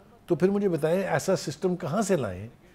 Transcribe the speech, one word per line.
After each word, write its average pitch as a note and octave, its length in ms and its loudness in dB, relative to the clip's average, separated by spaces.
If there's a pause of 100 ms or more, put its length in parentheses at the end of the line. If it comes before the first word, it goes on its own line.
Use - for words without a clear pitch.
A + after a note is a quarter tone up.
(280)
तो F3 80 2
फिर F#3 140 4
मुझे G3+ 180 2
बताएं, D#3+ 300 2
ऐसा F#3 360 0
सिस्टम F3 420 -2
कहाँ F3+ 260 -2
से F#3+ 140 2
लाएं G#2+ 340 -4 (240)